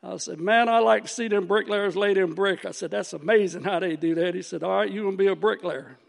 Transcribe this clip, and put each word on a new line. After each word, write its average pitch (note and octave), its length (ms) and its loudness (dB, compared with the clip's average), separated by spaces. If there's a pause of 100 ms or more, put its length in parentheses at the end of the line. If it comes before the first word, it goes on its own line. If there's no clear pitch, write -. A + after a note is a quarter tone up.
I F#3+ 120 -10
said, - 200 -10
"Man, A3+ 300 4
I A#3 120 4
like A3 240 4
to - 40 -12
see A3+ 200 -4
them G3+ 180 0
bricklayers G3+ 500 0
lay G3+ 160 2
them F#3 220 2
brick." F#3+ 320 0
I F3 60 -8
said, D#3+ 180 -8
"That's G3+ 240 -6
amazing F3 500 2
how G3 140 0
they E3+ 180 -2
do E3 200 0
that." F3 180 0
He F#3 80 -6
said, E3 200 -8
"All F#3+ 140 0
right, G3+ 140 0
you G3+ 120 -6
gonna G3 140 -2
be G3 120 4
a F#3+ 60 2
bricklayer." D#3+ 640 -2 (120)